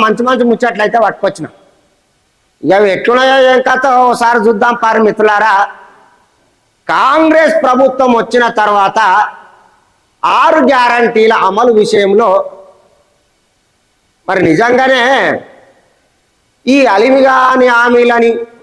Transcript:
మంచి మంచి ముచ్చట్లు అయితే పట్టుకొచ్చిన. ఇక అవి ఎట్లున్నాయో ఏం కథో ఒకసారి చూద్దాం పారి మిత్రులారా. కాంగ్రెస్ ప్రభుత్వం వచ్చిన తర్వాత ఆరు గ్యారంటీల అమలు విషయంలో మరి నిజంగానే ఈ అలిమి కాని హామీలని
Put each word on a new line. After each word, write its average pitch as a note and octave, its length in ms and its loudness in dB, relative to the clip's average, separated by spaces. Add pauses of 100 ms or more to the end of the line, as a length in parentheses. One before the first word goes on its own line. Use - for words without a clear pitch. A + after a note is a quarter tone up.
మంచి A3 240 -2
మంచి B3 220 0
ముచ్చట్లు A3+ 360 -2
అయితే G#3+ 200 -2
పట్టుకొచ్చిన. F#3 420 -6 (1160)
ఇక C#3+ 140 -2
అవి G#3 160 2
ఎట్లున్నాయో B3+ 420 0 (160)
ఏం B3+ 160 2
కథో C4 240 -2 (140)
ఒకసారి A#3+ 420 0
చూద్దాం A#3 260 0 (100)
పారి A3+ 240 0
మిత్రులారా. G#3+ 460 0 (1400)
కాంగ్రెస్ D#4 600 2 (100)
ప్రభుత్వం C4 440 0 (100)
వచ్చిన A#3 280 -2 (140)
తర్వాత G3+ 380 0 (1400)
ఆరు D#4 220 2 (100)
గ్యారంటీల A#3+ 600 0 (160)
అమలు A3+ 320 0
విషయంలో G3+ 500 0 (2000)
మరి F#3 220 -2
నిజంగానే B3 540 0 (1700)
ఈ C#4 40 2 (160)
అలిమి C4 340 2
కాని B3+ 460 2
హామీలని A#3+ 580 2 (280)